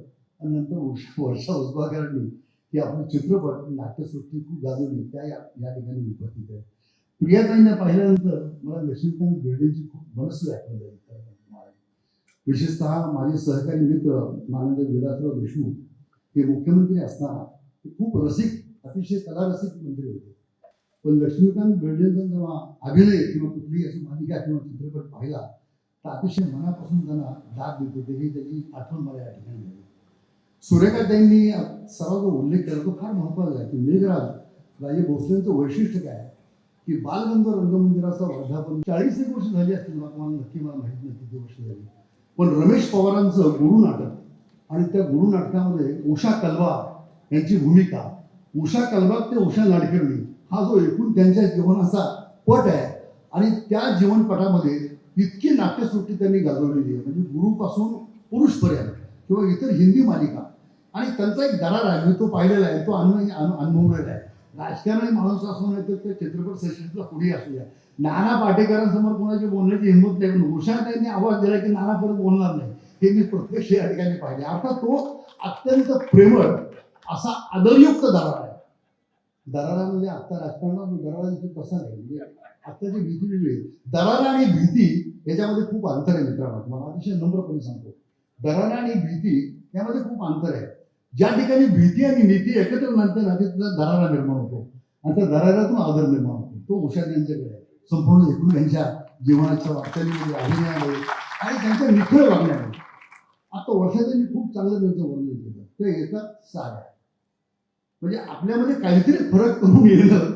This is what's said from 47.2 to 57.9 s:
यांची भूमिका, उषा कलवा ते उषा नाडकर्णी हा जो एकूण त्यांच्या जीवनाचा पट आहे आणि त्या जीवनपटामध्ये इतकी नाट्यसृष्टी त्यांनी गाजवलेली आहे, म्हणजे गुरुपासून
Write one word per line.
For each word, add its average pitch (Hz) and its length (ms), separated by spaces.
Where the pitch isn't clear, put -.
यांची 156 260
भूमिका, 160 640
उषा 220 220
कलवा 220 500
ते 240 40
उषा 202 280
नाडकर्णी 156 680
हा 202 120
जो 202 180
एकूण 220 340
त्यांच्या 185 320
जीवनाचा 180 760
पट 226 120
आहे - 520
आणि 208 160
त्या 214 300
जीवनपटामध्ये 180 960
इतकी 196 320
नाट्यसृष्टी 208 640
त्यांनी 190 240
गाजवलेली 143 540
आहे, 120 100
म्हणजे 160 180
गुरुपासून 208 720